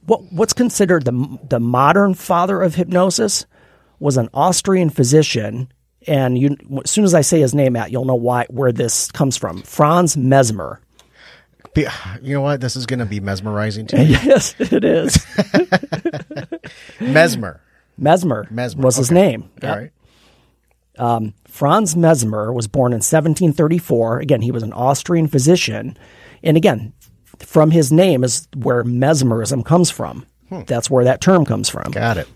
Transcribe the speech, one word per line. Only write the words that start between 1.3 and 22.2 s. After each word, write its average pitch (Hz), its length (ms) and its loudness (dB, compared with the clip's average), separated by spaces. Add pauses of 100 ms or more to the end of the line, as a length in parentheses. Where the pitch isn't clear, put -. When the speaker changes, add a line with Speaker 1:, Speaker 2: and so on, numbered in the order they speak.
Speaker 1:
the 120 140 -2
modern 147 540 2
father 180 460 -2
of 170 140 0
hypnosis 180 680 0 (540)
was 143 180 0
an 117 160 0
Austrian 180 560 0
physician, 127 800 0 (360)
and 131 320 0
you, 143 200 0 (260)
as - 80 -6
soon 208 140 2
as 175 80 4
I 165 80 4
say 160 180 2
his 131 160 2
name, 135 180 2
Matt, 107 180 -6
you'll 123 120 -4
know 131 120 0
why, 120 340 0
where 127 240 -2
this 117 380 -4
comes 135 260 -2
from. 92 240 -8
Franz 160 560 0
Mesmer. 123 640 2 (920)
Speaker 2:
Be-, 151 100 0 (360)
you 135 120 -6
know 143 80 0
what? 139 200 -2
This 127 160 -6
is 123 80 -10
gonna 123 200 -4
be 104 140 -6
mesmerizing 104 680 -6
to - 100 0
me. 131 80 6
Speaker 1:
<laughs> - 180 2
Yes, - 360 2
it - 260 -2
is. 165 320 2 (360)
Speaker 2:
<laughs> - 1500 -6
Mesmer. 135 600 0 (360)
Speaker 1:
Mesmer 147 520 0
Speaker 2:
Mesmer. 120 340 -6
Speaker 1:
was 127 140 4
his 131 140 0
Speaker 2:
Okay. 170 100 4
Speaker 1:
name. 123 200 2 (200)
Speaker 2:
All - 80 -6
Speaker 1:
Yep. 160 80 -4
Speaker 2:
right. 240 140 -14 (1040)
Speaker 1:
Um, 113 360 -4 (140)
Franz 160 480 0
Mesmer 117 580 0